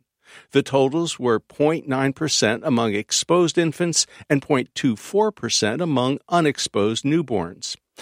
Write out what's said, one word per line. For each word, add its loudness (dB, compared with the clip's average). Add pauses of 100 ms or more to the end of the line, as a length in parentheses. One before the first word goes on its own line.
(520)
The 4
totals 0
were 2
point -2
nine 0
percent 0
among 2
exposed 0
infants 0 (240)
and 2
point -2
two 0
four 0
percent -2
among 0
unexposed 0
newborns. -4 (240)